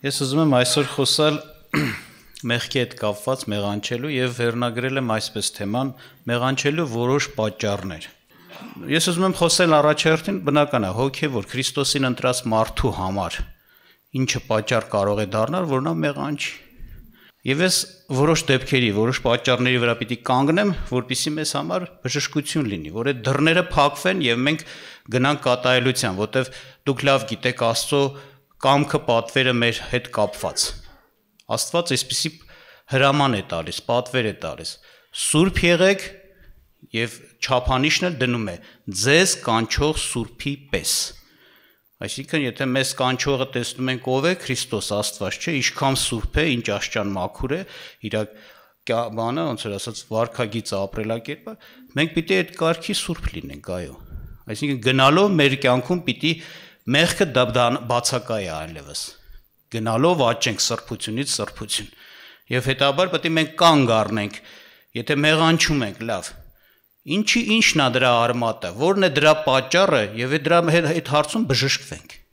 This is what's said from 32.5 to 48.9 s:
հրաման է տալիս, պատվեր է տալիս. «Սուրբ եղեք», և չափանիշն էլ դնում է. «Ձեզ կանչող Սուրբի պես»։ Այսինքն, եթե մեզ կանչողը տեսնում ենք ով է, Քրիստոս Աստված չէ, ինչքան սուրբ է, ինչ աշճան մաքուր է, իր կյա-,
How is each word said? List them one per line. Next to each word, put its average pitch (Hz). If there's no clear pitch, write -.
հրաման 139
է 98
տալիս, 82
պատվեր 120
է 98
տալիս. 78
«Սուրբ -
եղեք», 180
և 113
չափանիշն 131
էլ 160
դնում 120
է. 87
«Ձեզ 143
կանչող 117
Սուրբի -
պես»։ -
Այսինքն, 135
եթե 135
մեզ 131
կանչողը 131
տեսնում 123
ենք 127
ով 131
է, 185
Քրիստոս 123
Աստված 101
չէ, 175
ինչքան 135
սուրբ -
է, 151
ինչ 120
աշճան 101
մաքուր 98
է, 180
իր 107
կյա-, 117